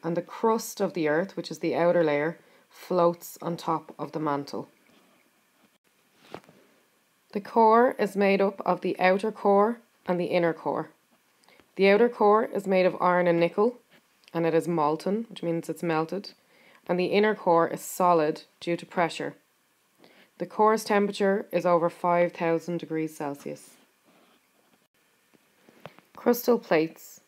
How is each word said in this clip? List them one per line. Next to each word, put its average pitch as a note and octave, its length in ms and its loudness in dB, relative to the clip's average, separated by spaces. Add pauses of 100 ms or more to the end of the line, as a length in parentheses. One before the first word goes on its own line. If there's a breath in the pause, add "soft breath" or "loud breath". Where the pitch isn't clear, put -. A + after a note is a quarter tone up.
And E3+ 120 -2
the F3 60 -4
crust - 580 -4
of F#3+ 120 -2
the D#3 160 -2
Earth, E3+ 280 -2
which - 140 -10
is - 100 -12
the D#3+ 140 -2
outer E3+ 300 2
layer, D3+ 340 -2 (300 soft breath)
floats - 720 -2
on E3+ 160 -6
top - 420 -6
of C#3+ 140 -10
the D#3 80 -8
mantle. C#3+ 480 -6 (2750 soft breath)
The G#3 80 -4
core A3+ 580 4
is G3+ 180 -2
made G3 240 2
up G3 260 -2
of F3+ 160 -2
the F#3 180 -4
outer G3 320 0
core G#3 480 2 (260)
and F3+ 140 -2
the F3 60 -4
inner E3+ 260 0
core. - 380 -6 (840 soft breath)
The F#3+ 120 4
outer G#3 200 6
core G#3+ 360 4
is G3 220 -8
made F#3 200 2
of F3 140 0
iron F3+ 260 2
and E3+ 140 4
nickel, G#3 380 0 (540)
and E3 140 -2
it D#3+ 80 0
is D#3+ 140 0
molten, E3+ 600 -2
which - 140 -16
means E3+ 260 -4
it's D#3+ 140 -8
melted, E3 500 -4 (540 soft breath)
and F3+ 120 -2
the F3+ 80 0
inner G#3 280 2
core E3+ 340 2
is - 120 -6
solid E3 600 0 (180)
due E3+ 160 -4
to F3 100 -12
pressure. D#3+ 480 -4 (1040 soft breath)
The F3+ 80 -8
core's A3 380 2
temperature G3+ 680 0
is F3 140 -2
over E3+ 240 2
five F3 420 0
thousand E3+ 460 -4
degrees D#3+ 380 -8
Celsius. C#3+ 540 -10 (2500 loud breath)
Crustal A#3+ 460 0
plates. - 640 -2